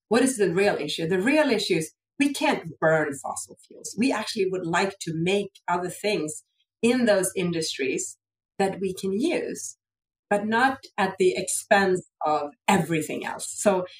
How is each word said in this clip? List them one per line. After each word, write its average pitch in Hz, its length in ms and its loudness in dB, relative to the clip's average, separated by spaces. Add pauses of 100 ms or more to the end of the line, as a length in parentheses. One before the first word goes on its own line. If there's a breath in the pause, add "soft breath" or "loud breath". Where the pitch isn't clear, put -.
what 240 140 4
is 262 140 0
the 190 160 2
real 190 240 2
issue. 156 300 -4
The 185 140 0
real 277 300 4
issue 196 260 0
is 160 160 -4 (260)
we 285 140 2
can't 240 480 -2
burn 156 340 2
fossil - 420 -10 (100)
fuels. - 320 -16
We 262 140 2
actually 214 380 -2
would 180 160 -4
like 185 340 -2
to 160 140 -6
make 185 540 -2
other 175 220 -2
things 165 540 -4 (380)
in 240 220 4
those 190 320 4
industries 165 800 -4 (420)
that 190 220 0
we 190 140 -4
can 190 180 -6
use, - 640 -4 (540)
but 208 160 2
not 254 320 2 (180)
at 190 220 -2
the 185 180 4
expense 190 720 2 (160)
of 147 280 0 (160)
everything 165 560 0
else. - 300 -8
So 185 320 0 (140 loud breath)